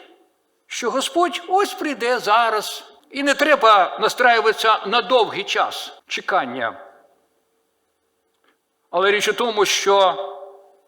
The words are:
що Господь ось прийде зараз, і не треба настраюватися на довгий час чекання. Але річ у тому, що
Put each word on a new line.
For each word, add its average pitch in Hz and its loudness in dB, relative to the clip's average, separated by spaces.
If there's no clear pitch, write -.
що - -6
Господь 269 -2
ось 392 0
прийде 240 -4
зараз, 214 -2
і 277 -6
не 277 2
треба 220 4
настраюватися 220 2
на 226 0
довгий 202 0
час - -4
чекання. 127 -4
Але 190 0
річ 202 -2
у 208 0
тому, 214 -2
що 196 2